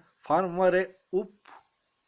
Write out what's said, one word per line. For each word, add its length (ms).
Firmware 760
Up 200